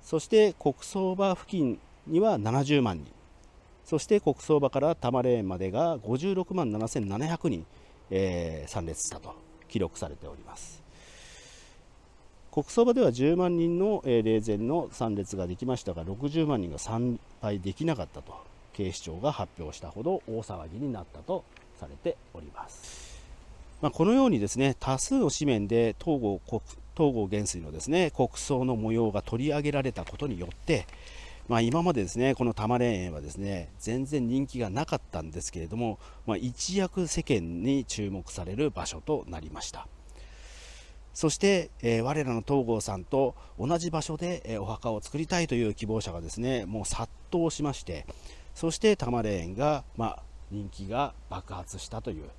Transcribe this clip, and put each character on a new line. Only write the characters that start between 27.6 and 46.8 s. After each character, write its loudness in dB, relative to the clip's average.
の -10
で -8
す -4
ね、 4
国 2
葬 0
の 2
模 0
様 4
が 0
取 -2
り 2
上 0
げ 0
ら 2
れ 0
た -6
こ -10
と -4
に -4
よ -6
っ -10
て、 0
ま 4
あ、 6
今 4
ま 4
で 2
で 0
す -6
ね、 4
こ 2
の 2
多 -2
摩 2
霊 4
園 -2
は -8
で -10
す -12
ね、 -4
全 -2
然 0
人 0
気 -8
が -2
な -2
か -2
っ -2
た -4
ん -8
で -8
す -8
け -8
れ -6
ど -6
も、 -2
ま 0
あ、 0
一 -4
躍 0
世 -2
間 0
に 2
注 -4
目 -8
さ -8
れ -6
る 0
場 -6
所 -8
と -2
な -10
り -12
ま -12
し -10
た。 -14
そ 2
し -2
て、 4
え 4
ー、 0
我 0
ら 0
の -2
東 4
郷 2
さ -4
ん -8
と 2
同 0
じ -2
場 -2
所 -6
で、 -4
え -4
ー、 -4
お -4
墓 -4
を -4
作 -8
り -2
た 2
い 0
と 0
い 2
う 2
希 -6
望 0
者 -6
が -6
で -8
す -8
ね、 -2
も -4